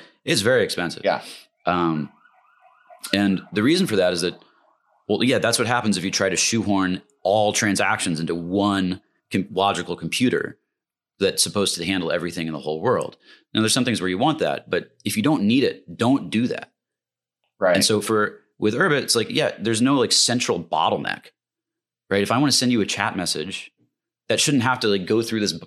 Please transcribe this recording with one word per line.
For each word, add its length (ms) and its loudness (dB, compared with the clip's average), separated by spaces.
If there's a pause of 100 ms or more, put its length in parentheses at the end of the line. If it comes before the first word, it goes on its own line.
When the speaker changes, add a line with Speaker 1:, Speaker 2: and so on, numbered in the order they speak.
(240)
Speaker 1:
it's 180 0
very 220 4
expensive. 400 -4
Speaker 2:
Yeah. 180 0 (440)
Speaker 1:
Um, 460 0 (1000)
and 280 2 (120)
the 100 0
reason 240 2
for 80 -2
that 180 2
is 80 -4
that, 180 -4 (680)
well, 160 0
yeah, 160 2
that's 200 0
what 80 0
happens 300 0
if 60 -4
you 80 -2
try 180 0
to 60 -4
shoehorn 640 0 (220)
all 300 2
transactions 640 0
into 160 -4
one 640 0 (300)
com-, 200 -2
logical 440 0
computer 600 -2 (600)
that's 220 0
supposed 340 -2
to 100 -6
handle 260 -2
everything 360 -4
in 60 -6
the 60 -8
whole 200 -4
world. 380 -2 (360)
Now, 80 2
there's 120 2
some 120 2
things 160 -2
where 80 -2
you 100 -2
want 200 0
that, 300 -2
but 220 -2 (120)
if 140 -4
you 60 0
don't 200 2
need 200 4
it, 340 -4
don't 320 0
do 180 0
that. 240 -8 (880)
Speaker 2:
Right. 160 4
Speaker 1:
And 80 2
so 180 2
for, 380 0 (200)
with 160 0
Urbit, 260 2
it's 140 0
like, 160 -2
yeah, 280 0
there's 220 0
no, 140 4
like, 160 2
central 520 0
bottleneck, 640 -2 (840)
right? 100 2
If 100 0
I 60 2
wanna 140 4
send 200 2
you 100 2
a 40 2
chat 320 -2
message, 540 -6 (580)
that 100 0
shouldn't 240 4
have 180 2
to, 80 2
like, 180 0
go 160 2
through 160 -4
this 140 -2
b-, 120 -12